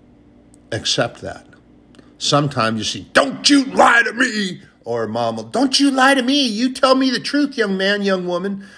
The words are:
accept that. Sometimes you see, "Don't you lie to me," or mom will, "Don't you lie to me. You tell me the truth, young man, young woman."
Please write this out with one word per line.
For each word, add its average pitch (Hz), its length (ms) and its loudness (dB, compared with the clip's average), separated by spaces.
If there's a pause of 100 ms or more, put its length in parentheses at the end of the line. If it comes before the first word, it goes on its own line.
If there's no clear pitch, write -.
(720)
accept - 500 -4
that. 92 260 -14 (720)
Sometimes 135 580 0
you 107 60 -6
see, 98 300 -8
"Don't - 360 0
you 277 160 4
lie 247 380 4
to 220 100 -4
me," 214 480 -4 (240)
or 117 220 -4
mom 113 300 -2
will, 110 60 -8
"Don't 262 360 0
you 285 100 4
lie 262 240 4
to 269 80 2
me. 269 260 0
You 233 240 -2
tell 262 220 2
me 262 160 2
the 240 100 -2
truth, 285 380 -2
young 202 180 0
man, 202 280 0
young 190 240 0
woman." 196 360 -4 (140)